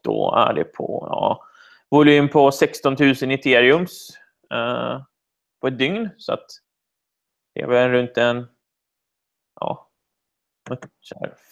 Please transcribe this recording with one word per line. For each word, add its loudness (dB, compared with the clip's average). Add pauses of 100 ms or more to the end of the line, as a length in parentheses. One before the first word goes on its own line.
då -2
är 2
det -2
på, -10
ja, -4 (440)
volym 6
på 4
sextontusen 0
ethereums, 0 (360)
eh, -6 (580)
på -6
ett -6
dygn. -4
Så -8
att -8 (1080)
det -12
är -8
väl 2
runt -2
en, -2 (1120)
ja, -10 (1120)
så -20
här -12 (180)